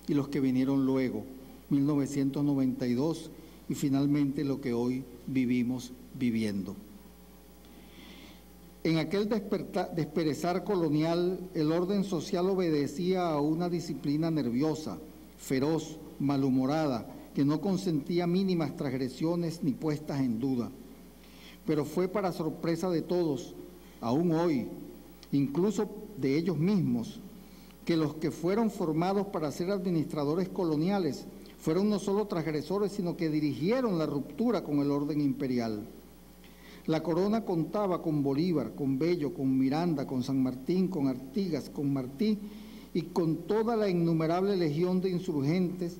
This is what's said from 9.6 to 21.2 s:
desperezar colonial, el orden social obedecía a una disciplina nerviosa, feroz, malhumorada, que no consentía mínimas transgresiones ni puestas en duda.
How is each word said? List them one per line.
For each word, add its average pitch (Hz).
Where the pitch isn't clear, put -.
desperezar 170
colonial, 170
el 156
orden 180
social 180
obedecía 175
a 147
una 160
disciplina 156
nerviosa, 131
feroz, 156
malhumorada, 139
que 143
no 156
consentía 175
mínimas 175
transgresiones 151
ni 143
puestas 151
en 120
duda. 120